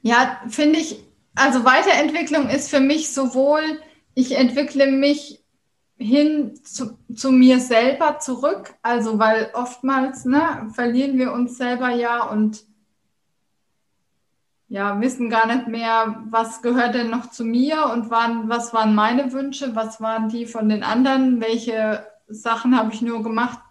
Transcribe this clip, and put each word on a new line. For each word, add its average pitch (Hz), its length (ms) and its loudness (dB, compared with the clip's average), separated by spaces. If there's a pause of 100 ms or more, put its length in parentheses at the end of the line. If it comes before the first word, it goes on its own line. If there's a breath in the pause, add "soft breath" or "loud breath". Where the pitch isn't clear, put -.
ja, 240 460 2
finde 302 320 2
ich, - 220 -8 (320)
also 254 300 2
Weiterentwicklung 294 840 2
ist 294 200 -2
für 285 100 2
mich 302 340 0
sowohl, 269 480 2 (520 loud breath)
ich 254 220 0
entwickle 277 560 2
mich 285 500 0 (540)
hin 285 680 0
zu, - 360 -12 (160)
zu 269 180 -2
mir 254 280 8
selber 262 580 2
zurück, 262 640 -4
also 226 360 -2
weil 220 360 2
oftmals, 262 720 -4
ne, 277 480 0
verlieren 254 420 0
wir 254 160 0
uns 247 240 -4
selber 247 340 -4
ja 240 340 -2
und 214 400 -2 (2000)
ja, 202 320 -4
wissen 247 300 -2
gar 226 160 2
nicht 240 220 -2
mehr, 226 600 -2
was 226 320 -4
gehört 240 320 0
denn 233 160 -2
noch 240 200 -6
zu - 140 -8
mir 285 480 0
und 226 180 -4
waren, 226 380 0
was 233 260 -4
waren 220 200 2
meine 240 380 0
Wünsche, 269 440 -6
was 220 240 -6
waren 220 280 -4
die 233 180 -6
von 220 220 -2
den 214 140 0
anderen, 262 580 2
welche 226 680 -2 (200)
Sachen 233 500 0
habe 220 160 0
ich - 80 -10
nur 233 220 -4
gemacht 226 380 -4 (100)